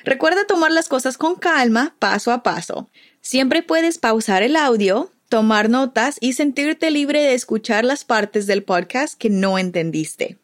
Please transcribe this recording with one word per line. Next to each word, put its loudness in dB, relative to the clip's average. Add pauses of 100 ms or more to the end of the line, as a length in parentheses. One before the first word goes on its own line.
Recuerda 0
tomar 2
las 0
cosas -4
con 0
calma, 0
paso -2
a -2
paso. -6 (320)
Siempre 0
puedes 0
pausar 2
el 2
audio, 2 (180)
tomar 2
notas 0
y -2
sentirte -2
libre 0
de 2
escuchar -2
las -2
partes -2
del 0
podcast -4
que 0
no 0
entendiste. -4